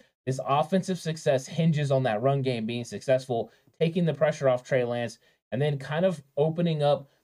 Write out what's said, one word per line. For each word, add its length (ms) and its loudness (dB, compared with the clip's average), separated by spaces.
This 200 -4
offensive 520 0
success 480 0
hinges 440 2
on 120 2
that 180 0
run 220 2
game 240 -2
being 160 -4
successful, 680 -2
taking 260 2
the 80 0
pressure 340 0
off 160 2
Trey 200 0
Lance, 340 -4
and 80 -2
then 200 0
kind 260 -2
of 160 0
opening 460 0
up 260 2